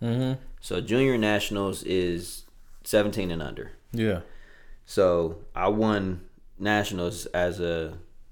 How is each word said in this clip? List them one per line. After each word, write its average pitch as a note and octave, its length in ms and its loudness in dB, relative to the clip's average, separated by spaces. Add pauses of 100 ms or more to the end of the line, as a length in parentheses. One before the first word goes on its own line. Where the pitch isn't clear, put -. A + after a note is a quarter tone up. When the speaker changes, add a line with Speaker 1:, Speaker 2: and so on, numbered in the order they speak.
Speaker 1:
Mm-hmm. B2+ 380 0 (200)
Speaker 2:
So F2+ 200 -4
junior B2+ 380 2
nationals G2+ 640 0
is F2 600 -2 (400)
seventeen G2+ 460 2
and E2 120 -4
under. - 300 -8 (200)
Speaker 1:
Yeah. A2 280 0 (640)
Speaker 2:
So E2+ 540 4 (140)
I F#2 140 2
won G#2 540 2 (360)
nationals F#2+ 680 0
as F2+ 340 0
a, E2+ 380 -2 (340)